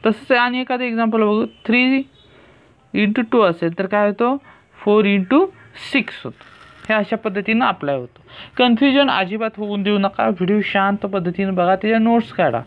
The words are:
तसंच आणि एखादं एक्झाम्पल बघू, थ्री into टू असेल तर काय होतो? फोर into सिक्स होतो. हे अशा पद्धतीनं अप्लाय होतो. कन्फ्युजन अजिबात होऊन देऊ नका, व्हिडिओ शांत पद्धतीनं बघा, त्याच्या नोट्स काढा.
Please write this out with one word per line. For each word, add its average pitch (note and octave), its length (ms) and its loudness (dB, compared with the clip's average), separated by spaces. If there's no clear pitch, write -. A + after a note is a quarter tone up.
तसंच A3 260 -2
आणि B3 300 0
एखादं B3+ 220 -4
एक्झाम्पल A3+ 380 0
बघू, G#3+ 240 2
थ्री B3+ 580 0
into G#3+ 360 0
टू A#3+ 100 4
असेल E3+ 380 0
तर F#3+ 60 -2
काय G#3 220 0
होतो? A#3+ 300 -2
फोर G#3 260 2
into G3+ 400 2
सिक्स A#3 320 -4
होतो. A2+ 200 -14
हे A3 40 0
अशा G#3+ 220 -2
पद्धतीनं A3 500 -2
अप्लाय D3 320 -2
होतो. B2 240 -12
कन्फ्युजन C4 520 4
अजिबात G#3+ 480 -2
होऊन G#3 260 -4
देऊ G#3 140 2
नका, G3 300 0
व्हिडिओ G3+ 340 0
शांत G3 360 0
पद्धतीनं F#3+ 580 -4
बघा, F3+ 200 2
त्याच्या G#3+ 240 0
नोट्स A3+ 320 0
काढा. C3+ 360 0